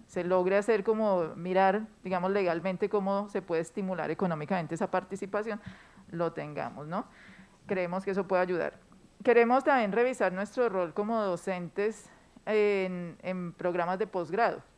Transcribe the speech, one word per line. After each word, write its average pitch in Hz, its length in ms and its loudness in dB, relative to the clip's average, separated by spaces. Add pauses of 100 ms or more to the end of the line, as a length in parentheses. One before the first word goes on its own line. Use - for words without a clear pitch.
se 180 180 -6
logre 185 320 2
hacer 208 260 2
como 208 540 0
mirar, 190 460 2 (200)
digamos, 185 280 -2
legalmente 185 580 0
cómo 202 400 -2
se 196 120 -6
puede 170 200 -2
estimular 170 500 -6
económicamente 165 640 -2
esa 180 160 -4
participación, 202 680 -4 (500)
lo 170 220 -2
tengamos, 147 560 -10
¿no? 185 160 -6 (640)
Creemos 185 360 -4
que 196 80 -4
eso 190 160 -2
puede 185 140 2
ayudar. 175 360 -2 (460)
Queremos 240 400 8
también 233 300 4
revisar 233 400 2
nuestro 214 340 -2
rol 180 260 0
como 220 280 0
docentes 190 880 -4 (360)
en, 190 760 0
en 180 300 -6
programas 175 440 -2
de 202 100 -2
posgrado, 180 540 -2 (160)